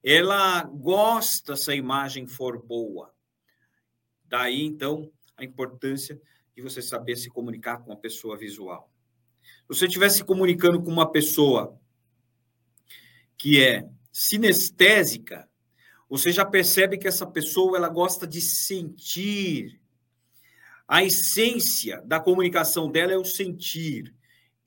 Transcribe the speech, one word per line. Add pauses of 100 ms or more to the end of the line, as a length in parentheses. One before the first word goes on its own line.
Ela
gosta
se
a
imagem
for
boa. (1080)
Daí,
então, (240)
a
importância (340)
de
você
saber
se
comunicar
com
uma
pessoa
visual. (500)
Se
você
estiver
se
comunicando
com
uma
pessoa (1600)
que
é (240)
sinestésica, (580)
você
já
percebe
que
essa
pessoa,
ela
gosta
de
sentir. (1080)
A
essência
da
comunicação
dela
é
o
sentir. (520)